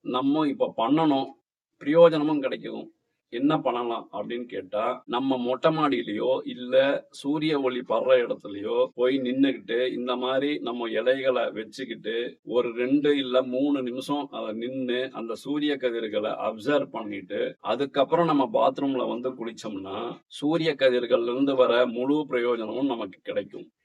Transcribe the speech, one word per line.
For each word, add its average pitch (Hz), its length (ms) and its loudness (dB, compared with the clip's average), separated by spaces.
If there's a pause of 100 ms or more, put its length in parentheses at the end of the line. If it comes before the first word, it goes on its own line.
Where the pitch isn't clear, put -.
நம்ம 139 480 0
இப்ப 123 280 0
பண்ணணும், 135 500 4 (540)
பிரயோஜனமும் 156 600 6
கிடைக்கும், 113 520 -6 (360)
என்ன 143 320 2
பண்ணலாம் 120 520 -2
அப்படின்னு 117 320 -6
கேட்டா, 107 640 -4
நம்ம 131 300 0
மொட்டை 127 400 0
மாடியிலயோ 120 680 0
இல்ல 131 680 0
சூரிய 151 500 -2
ஒளி 127 280 -2
படுற 123 280 4
இடத்துலயோ 117 800 0
போய் 127 260 2
நின்னுகிட்டு, 123 720 0
இந்த 123 240 -4
மாதிரி 135 420 -2
நம்ம 120 320 -6
இலைகளை 123 600 0
வச்சுக்கிட்டு, 113 920 -8
ஒரு 120 300 -2
ரெண்டு 139 440 2
இல்ல 127 260 2
மூணு 131 400 0
நிமிஷம் 131 480 -6
அதை 110 220 -8
நின்னு 127 600 -4
அந்த 113 220 -8
சூரிய 147 420 -2
கதிர்களை 113 540 -2
அப்சர்வ் 110 600 -2
பண்ணிட்டு, 104 680 -6
அதுக்கப்புறம் 143 680 0
நம்ம 143 260 4
பாத்ரூம்ல 131 560 0
வந்து 123 220 -4
குளிச்சோம்னா, 110 840 -8 (100)
சூரிய 156 480 0
கதிர்கள்ல 123 580 2
இருந்து 139 220 2
வர 123 320 6
முழு 135 440 0
பிரயோஜனமும் 120 560 -2
நமக்கு 113 360 -6
கிடைக்கும். 98 480 -8 (140)